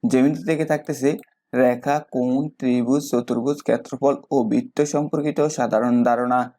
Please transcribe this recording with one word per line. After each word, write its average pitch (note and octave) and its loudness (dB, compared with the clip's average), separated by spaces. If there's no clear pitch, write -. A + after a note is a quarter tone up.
জ্যামিতি C3 2
থেকে D#3 0
থাকতেছে D3+ -2
রেখা, B2 2
কোণ, C3 0
ত্রিভুজ, B2+ 0
চতুর্ভুজ, A#2+ -2
ক্ষেত্রফল B2+ 0
ও C#3+ 0
বৃত্ত C#3 -2
সম্পর্কিত D3 -2
সাধারণ A#2+ 2
ধারণা B2 2